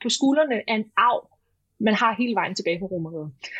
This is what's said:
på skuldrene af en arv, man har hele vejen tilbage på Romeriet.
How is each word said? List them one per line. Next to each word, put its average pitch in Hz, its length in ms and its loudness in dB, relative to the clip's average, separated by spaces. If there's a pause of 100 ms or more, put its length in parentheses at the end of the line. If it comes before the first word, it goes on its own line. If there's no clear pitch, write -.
på 240 60 -2
skuldrene 269 480 2 (120)
af 226 60 0
en 220 100 -2 (120)
arv, 233 220 4 (600)
man 214 140 4
har 220 280 2
hele 240 140 0
vejen 185 200 -2
tilbage 170 240 -2
på 190 60 -8
Romeriet. 165 460 -6 (280)